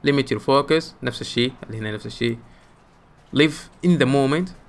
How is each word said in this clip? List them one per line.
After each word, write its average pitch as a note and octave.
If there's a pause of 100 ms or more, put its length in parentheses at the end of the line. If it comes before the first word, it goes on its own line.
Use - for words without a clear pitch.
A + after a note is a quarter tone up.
Limit C#3
your G#2+
focus، C#3+ (200)
نفس B2
الشيء، B2+ (100)
اللي A2
هنا G#2+
نفس G#2+
الشيء. A#2 (960)
Live D3
in -
the C#3+
moment، C#3 (180)